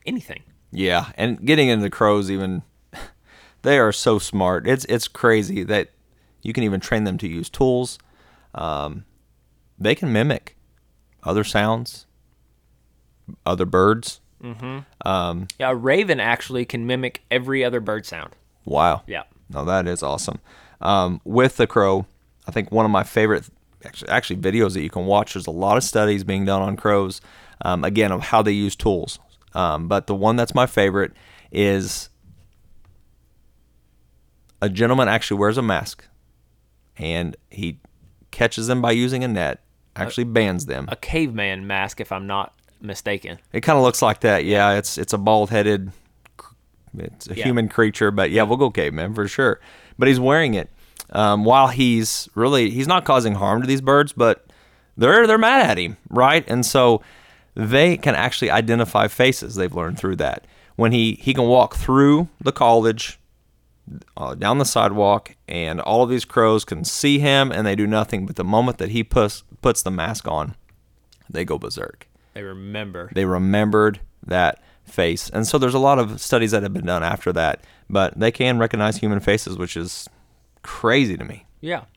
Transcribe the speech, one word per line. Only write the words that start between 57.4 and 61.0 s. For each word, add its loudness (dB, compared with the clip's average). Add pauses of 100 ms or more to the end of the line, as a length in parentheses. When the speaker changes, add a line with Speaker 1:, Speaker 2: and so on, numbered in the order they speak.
Speaker 2:
they 2
can 0
actually -2
identify 0
faces. 0
They've -2
learned -6
through -2
that. -6 (300)
When 2
he, 2